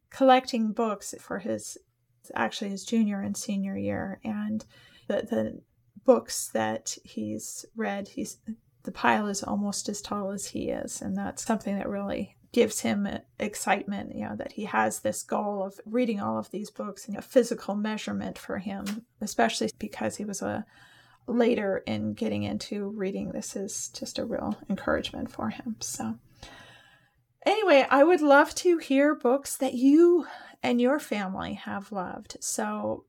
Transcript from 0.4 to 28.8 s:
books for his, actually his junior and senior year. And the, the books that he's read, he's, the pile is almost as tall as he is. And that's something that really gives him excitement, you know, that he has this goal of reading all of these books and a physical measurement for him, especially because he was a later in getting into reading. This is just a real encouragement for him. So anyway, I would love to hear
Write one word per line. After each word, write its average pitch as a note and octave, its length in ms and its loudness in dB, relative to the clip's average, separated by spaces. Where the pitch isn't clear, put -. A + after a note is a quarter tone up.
books G#3+ 480 -4
for - 180 -8
his, A3 400 -8
actually G#3+ 360 -4
his G3 140 -8
junior G#3 360 0
and G#3 160 -4
senior G3 420 -4
year. G3 460 -4
And G#3+ 400 -4
the, G#3 240 -2
the A3 300 -2
books - 440 2
that - 560 -4
he's - 600 -8
read, G3+ 320 -4
he's, - 300 -10
the - 100 -8
pile A3 360 2
is G3 140 -4
almost G3+ 460 -2
as G#3 140 -6
tall G3+ 300 -6
as G3 160 -8
he - 200 -6
is. - 320 -6
And F#3+ 160 -4
that's G3 280 -6
something G3+ 340 -2
that - 100 -4
really G3+ 480 -6
gives G#3+ 280 2
him G3+ 280 0
excitement, G3+ 720 -2
you G#3+ 100 -6
know, G#3 120 -6
that - 160 -8
he G#3 140 -8
has G#3+ 340 0
this - 240 -2
goal G#3 400 -2
of G3 200 -10
reading A3 360 0
all A3 180 -2
of G#3+ 140 -6
these G3+ 180 -8
books G#3 380 -10
and G3+ 80 -8
a G3 60 -8
physical A3+ 520 2
measurement G#3 640 -6
for - 200 -8
him, G3+ 460 -8
especially A3 580 0
because - 380 -2
he G#3 80 -6
was G#3 160 -8
a G#3 240 -4
later A3 600 2
in G#3+ 260 -2
getting G#3 320 -2
into G#3 460 -4
reading. G3 420 -4
This - 240 -8
is - 320 -6
just - 320 -8
a - 40 -4
real G#3 320 -4
encouragement - 600 -2
for - 160 -6
him. A3 320 -8
So - 340 -6
anyway, F#4 460 6
I C#4 140 8
would E4+ 160 8
love D4 360 8
to F4 220 4
hear D4 380 4